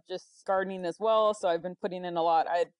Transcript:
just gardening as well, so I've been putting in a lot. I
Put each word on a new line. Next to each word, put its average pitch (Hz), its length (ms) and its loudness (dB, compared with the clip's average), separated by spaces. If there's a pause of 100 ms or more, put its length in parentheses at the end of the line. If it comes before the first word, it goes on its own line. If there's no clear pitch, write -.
just - 360 -12
gardening 190 400 -2
as 170 140 -4
well, 220 340 4
so 208 140 -2
I've 170 160 0
been 180 120 -8
putting 180 300 -8
in 175 120 -4
a 165 40 0
lot. 160 280 2
I 175 160 0 (140)